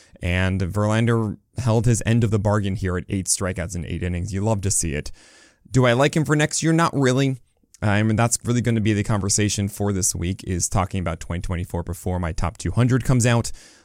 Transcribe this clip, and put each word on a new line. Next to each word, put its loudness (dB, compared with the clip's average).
And 0
Verlander 0
held 2
his 2
end 4
of 2
the 2
bargain 0
here -2
at -6
eight -4
strikeouts -4
in -6
eight -6
innings. -4
You -4
love 0
to -2
see -2
it. -6
Do 2
I 4
like 2
him 2
for 2
next 0
year? 2
Not 2
really. 2
I 2
mean, 2
that's 2
really 0
gonna 0
be 2
the 0
conversation 0
for -2
this -2
week, -4
is -2
talking -2
about -4
twenty -8
twenty-four -4
before -6
my -4
top -4
two -4
hundred 2
comes 4
out 2